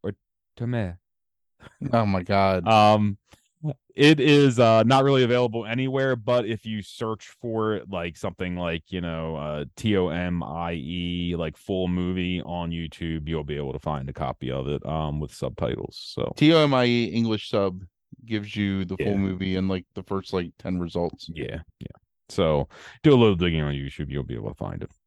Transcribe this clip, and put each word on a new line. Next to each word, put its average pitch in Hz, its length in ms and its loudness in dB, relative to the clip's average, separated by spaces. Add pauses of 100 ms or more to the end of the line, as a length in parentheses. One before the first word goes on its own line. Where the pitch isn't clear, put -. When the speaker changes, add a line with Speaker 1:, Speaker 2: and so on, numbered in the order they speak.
Speaker 1:
Or 101 120 -6 (440)
Tomei. 117 380 -4 (960)
Speaker 2:
Oh 117 140 4
my 95 160 2
God. 95 440 2
Speaker 1:
Um, 107 520 6 (760)
it 147 240 6
is, 139 400 6
uh, 113 260 8
not 135 200 4
really 135 180 4
available 117 420 0
anywhere, 131 520 0
but 120 280 0
if 110 220 -6
you 107 160 -6
search - 460 -8 (120)
for 110 340 -2
it, - 140 -8
like, 87 280 -6
something 90 400 -6
like, 85 340 -4
you 92 100 -4
know, 80 360 -6
uh, 76 280 -6 (120)
T 107 200 0
O 90 120 2
M 87 340 -4
I 85 300 -6
E, 87 680 -6
like, 80 180 -6
full 92 300 -4
movie 90 560 -2
on 85 300 -8
YouTube, 82 560 -8
you'll 78 160 -4
be 73 120 -8
able 69 160 -6
to 73 60 -10
find 69 300 -6
a 67 40 -10
copy 65 380 -6
of 65 160 -4
it, 71 180 -4
um, 76 360 -4
with 73 120 -8
subtitles. - 720 -6
So - 340 -6
Speaker 2:
T 151 160 6
O 165 120 6
M 139 100 2
I 123 120 4
E 120 180 2
English 110 460 -2
sub 95 340 -2 (400)
gives 104 320 -6
you 98 280 0
the 92 120 -6
full - 160 -2
Speaker 1:
Yeah. 98 40 2
Speaker 2:
movie 95 380 0
and, 95 140 0
like, 92 260 -4
the 98 80 -12
first, 98 300 -6
like, 90 260 -4
ten 90 220 -4
results. 85 520 -6
Speaker 1:
Yeah, 80 280 -10 (180)
yeah. - 80 -16 (420)
So 78 400 2 (360)
do 147 100 10
a - 0 -
little 113 220 6
digging 82 260 2
on 73 120 -2
YouTube, 69 360 -8
you'll 69 140 -4
be 60 100 -8
able 52 140 -8
to - 80 -12
find 50 260 -10
it. - 80 -14 (160)